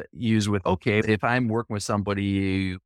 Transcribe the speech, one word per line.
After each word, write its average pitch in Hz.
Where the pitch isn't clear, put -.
used 110
with, 101
okay, 104
if 107
I'm 123
working 110
with 104
somebody 98